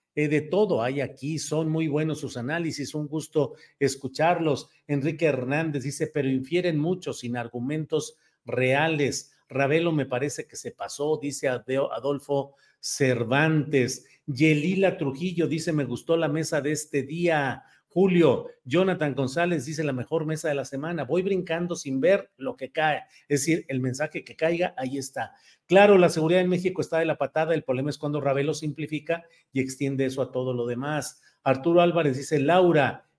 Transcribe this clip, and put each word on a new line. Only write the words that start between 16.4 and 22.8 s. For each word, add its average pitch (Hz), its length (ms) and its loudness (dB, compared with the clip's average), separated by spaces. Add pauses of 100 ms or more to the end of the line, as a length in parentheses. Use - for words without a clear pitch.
de 139 100 -2
este 147 320 -2
día". 151 640 -2 (240)
Julio, 170 600 4 (160)
Jonathan 160 500 0
González 139 500 -2
dice, 156 180 -6
"La 143 100 -2
mejor 151 340 -4
mesa 156 220 -4
de 147 60 0
la 139 100 -4
semana". 151 400 -6
Voy 160 180 0
brincando 175 540 -2
sin 135 240 -4
ver 196 360 2
lo 131 200 -8
que 131 140 -10
cae. 156 340 0 (240)